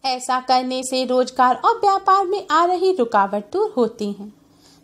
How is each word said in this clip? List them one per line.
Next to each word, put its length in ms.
ऐसा 360
करने 440
से 220
रोजगार 500
और 220
व्यापार 480
में 240
आ 160
रही 280
रुकावट 580
दूर 240
होती 360
हैं, 200